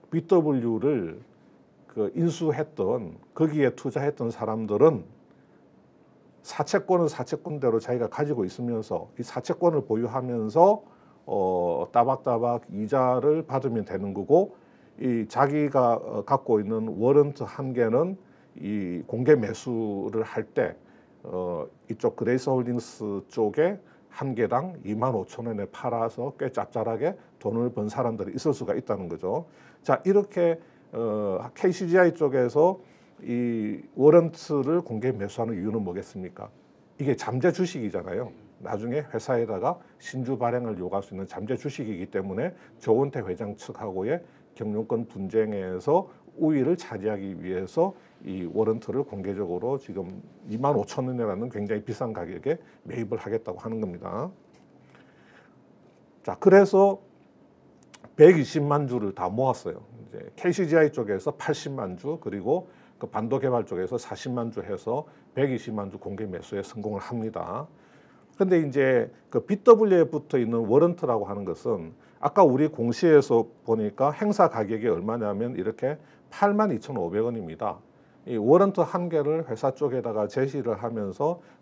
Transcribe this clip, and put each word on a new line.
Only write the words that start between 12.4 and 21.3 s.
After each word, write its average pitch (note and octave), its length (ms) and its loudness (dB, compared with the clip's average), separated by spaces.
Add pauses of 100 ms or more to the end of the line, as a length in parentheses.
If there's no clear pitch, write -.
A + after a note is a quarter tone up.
이자를 B2+ 720 2
받으면 C3 420 -2
되는 G2 280 -6
거고, D3+ 420 4 (440)
이 A#2 280 0
자기가, C#3 680 2
어, A2 300 -6
갖고 C3+ 340 2
있는 A2 280 -4 (120)
워런트 C#3 440 4
한 C3 300 -8
개는 B2 440 0 (380)
이 F#2 520 -6
공개 B2+ 280 4
매수를 A2 880 -2
할 A2 200 -6
때, G#2+ 320 -2 (480)
어, F2+ 420 -6 (240)